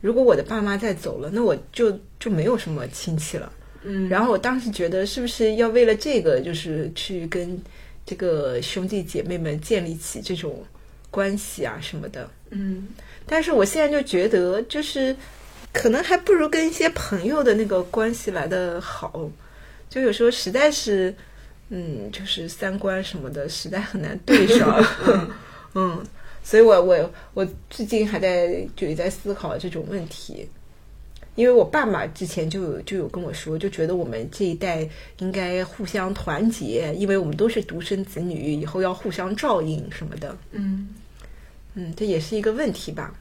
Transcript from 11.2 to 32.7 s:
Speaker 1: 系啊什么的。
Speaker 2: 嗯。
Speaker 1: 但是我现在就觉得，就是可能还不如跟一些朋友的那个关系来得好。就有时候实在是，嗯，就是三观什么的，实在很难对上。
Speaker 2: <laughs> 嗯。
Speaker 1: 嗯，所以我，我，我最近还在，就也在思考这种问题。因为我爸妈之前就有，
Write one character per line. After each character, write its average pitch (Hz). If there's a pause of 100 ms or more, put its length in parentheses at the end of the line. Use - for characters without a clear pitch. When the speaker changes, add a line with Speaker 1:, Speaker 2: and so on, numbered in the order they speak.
Speaker 1:
系 -
啊 113
什 -
么 -
的。 - (220)
Speaker 2:
嗯。 196 (380)
Speaker 1:
但 311
是 339
我 233
现 311
在 302
就 285
觉 185
得， 190
就 294
是 262 (560)
可 -
能 269
还 349
不 370
如 311
跟 320
一 -
些 320
朋 185
友 294
的 240
那 220
个 190
关 226
系 220
来 156
得 175
好。 - (580)
就 262
有 226
时 233
候 233
实 170
在 277
是， 202 (560)
嗯， 160
就 190
是 175
三 190
观 190
什 190
么 131
的， 147
实 160
在 185
很 202
难 -
对 214
上。 226
Speaker 2:
<laughs> -
嗯。 190 (440)
Speaker 1:
嗯， 185 (360)
所 220
以 -
我， 202
我， 175 (220)
我 190 (240)
最 220
近 214
还 -
在， 175 (100)
就 185
也 151
在 170
思 -
考 -
这 170
种 160
问 90
题。 - (880)
因 233
为 247
我 220
爸 294
妈 170
之 175
前 160
就 190
有， 147